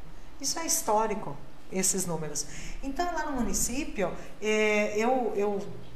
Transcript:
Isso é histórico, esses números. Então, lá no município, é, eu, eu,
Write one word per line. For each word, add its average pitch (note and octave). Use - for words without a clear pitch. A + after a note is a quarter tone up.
Isso -
é E4
histórico, G#3
esses F#3
números. D#3+
Então, C#4
lá D#4
no D4+
município, A3
é, G#3+
eu, A#3+
eu, G3+